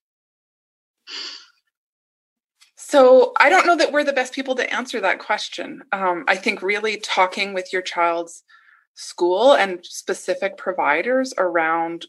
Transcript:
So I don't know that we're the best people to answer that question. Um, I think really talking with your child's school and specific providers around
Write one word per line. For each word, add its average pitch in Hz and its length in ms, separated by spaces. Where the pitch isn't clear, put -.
So 254 600
I 277 120
don't 370 160
know 349 100
that 302 160
we're 294 120
the 277 100
best 254 180
people 262 220
to - 180
answer 240 300
that 190 160
question. - 640
Um, 185 360
I 196 80
think 196 260
really 208 340
talking 196 560
with 185 220
your 185 80
child's 170 600
school 196 600
and 190 320
specific 190 720
providers 202 800
around 170 720